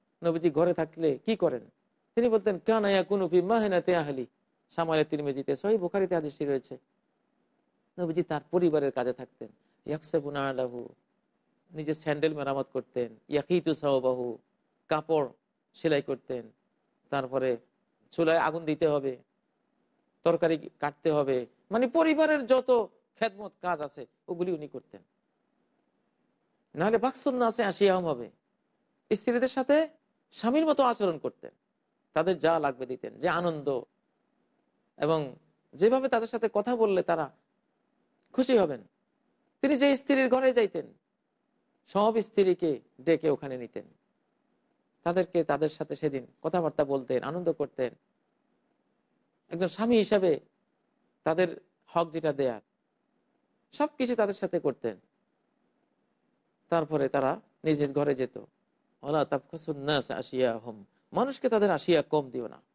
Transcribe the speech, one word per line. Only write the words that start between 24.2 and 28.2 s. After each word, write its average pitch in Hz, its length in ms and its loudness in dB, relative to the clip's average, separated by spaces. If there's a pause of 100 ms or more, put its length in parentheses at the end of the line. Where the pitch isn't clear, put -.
ওগুলি 180 240 -4
উনি 151 160 -6
করতেন। - 340 -16 (1700)
নাহলে 208 220 2
বাকসুন 254 380 -2
নাসে 240 280 0
আশিয়াহুম 185 420 2
হবে। 120 260 -4 (840)